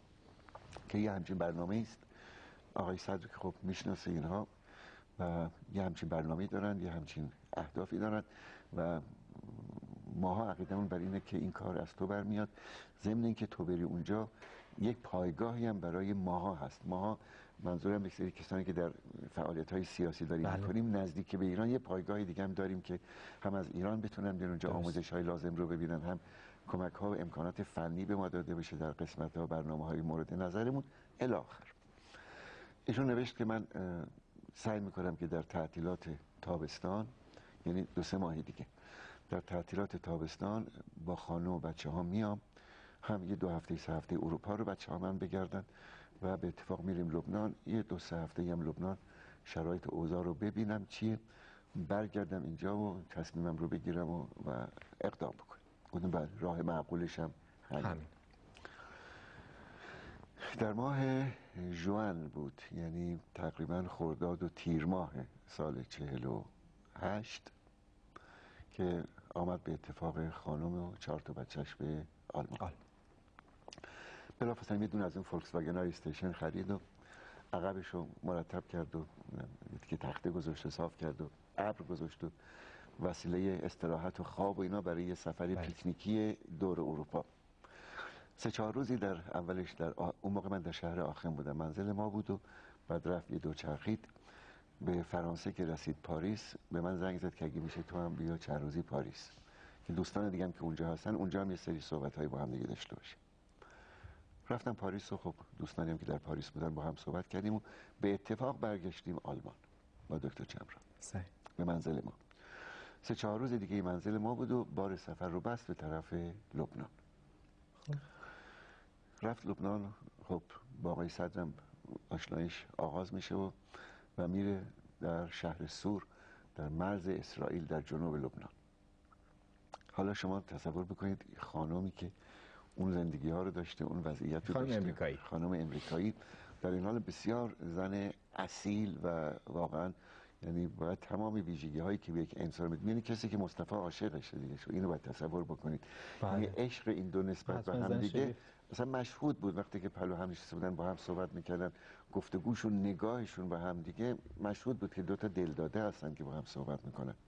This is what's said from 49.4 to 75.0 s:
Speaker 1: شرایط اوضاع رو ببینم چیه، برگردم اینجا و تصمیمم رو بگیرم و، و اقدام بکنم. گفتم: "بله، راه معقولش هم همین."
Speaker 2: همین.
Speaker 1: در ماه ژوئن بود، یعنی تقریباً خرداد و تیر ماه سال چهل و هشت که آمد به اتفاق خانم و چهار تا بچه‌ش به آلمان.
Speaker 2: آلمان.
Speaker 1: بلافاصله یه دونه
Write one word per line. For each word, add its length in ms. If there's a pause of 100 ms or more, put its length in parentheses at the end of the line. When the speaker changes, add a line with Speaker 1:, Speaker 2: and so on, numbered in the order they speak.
Speaker 1:
شرایط 420
اوضاع 380
رو 100
ببینم 520
چیه، 320 (680)
برگردم 540
اینجا 340
و 340
تصمیمم 460
رو 120
بگیرم 420
و، 160 (200)
و 200 (340)
اقدام 320
بکنم. 260 (340)
گفتم: 180
"بله، 180 (120)
راه 220
معقولش 560
هم 120 (400)
همین." 140
Speaker 2:
همین. 200 (2500)
Speaker 1:
در 140
ماه 260 (720)
ژوئن 560
بود، 340 (140)
یعنی 440 (140)
تقریباً 540
خرداد 540
و 60
تیر 360
ماه 280 (340)
سال 360
چهل 420
و 180 (540)
هشت 540 (1200)
که 340 (300)
آمد 300
به 80
اتفاق 560
خانم 540
و 180
چهار 200
تا 120
بچه‌ش 420
به 280 (320)
آلمان. 260
Speaker 2:
آلمان. 120 (1700)
Speaker 1:
بلافاصله 420
یه 60
دونه 180